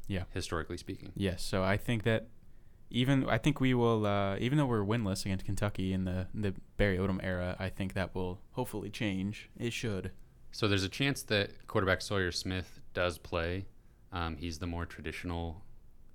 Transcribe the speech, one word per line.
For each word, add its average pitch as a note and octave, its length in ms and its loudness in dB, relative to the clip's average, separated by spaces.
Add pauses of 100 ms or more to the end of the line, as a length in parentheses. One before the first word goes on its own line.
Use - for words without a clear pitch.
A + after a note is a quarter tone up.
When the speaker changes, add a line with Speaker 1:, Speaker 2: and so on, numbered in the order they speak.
Speaker 1:
Yeah. F#2 220 -2
Speaker 2:
historically F2 480 -4
speaking. - 380 -10
Speaker 1:
Yes, F#2 280 0
so F#2+ 200 2
I G2 120 4
think A2+ 280 0
that A2+ 240 2 (640)
even, C3 380 4
I A2 80 4
think - 220 2
we C3 160 6
will, A#2 300 6
uh, G2+ 340 2
even B2+ 180 2
though D3+ 80 4
we're A2 180 4
winless G2+ 420 0
against F#2+ 200 0
Kentucky G2 480 0
in F#2 120 2
the, F#2 280 -2
the G2+ 220 0 (220)
Barry G2 200 4
Odom F#2+ 260 2
era, F2+ 360 -2
I F#2+ 100 -2
think F#2+ 240 -4
that F2+ 220 -2
will F2+ 260 -4 (120)
hopefully G#2+ 360 -6
change. G2 600 -2 (100)
It A#2 140 -2
should. G2 380 -4 (400)
Speaker 2:
So - 160 0
there's G2 160 4
a F#2+ 60 0
chance C#3 340 0
that - 440 0
quarterback F#2+ 340 4
Sawyer F#2+ 300 0
Smith F#2 500 -4 (140)
does F2+ 240 0
play. F2 480 -2 (440)
Um, E2 260 -2
he's D#2+ 200 -6
the F2+ 80 -6
more E2+ 220 -4
traditional E2+ 760 -6 (520)